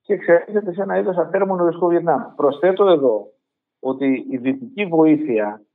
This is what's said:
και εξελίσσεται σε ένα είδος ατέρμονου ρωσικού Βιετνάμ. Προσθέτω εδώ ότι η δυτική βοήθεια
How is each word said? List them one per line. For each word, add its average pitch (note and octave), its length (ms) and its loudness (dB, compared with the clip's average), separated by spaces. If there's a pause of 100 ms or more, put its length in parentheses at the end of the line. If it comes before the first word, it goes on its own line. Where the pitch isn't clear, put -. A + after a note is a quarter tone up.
και - 100 -4
εξελίσσεται F#3 600 0
σε F#3+ 100 -4
ένα F#3+ 160 -2
είδος G3 180 -2
ατέρμονου F3+ 480 0
ρωσικού E3+ 220 0
Βιετνάμ. D#3+ 500 0
Προσθέτω F#3 500 2
εδώ C3+ 400 2 (520)
ότι C3 520 -2
η C3+ 60 -6
δυτική C3 500 -6
βοήθεια D3 760 0 (120)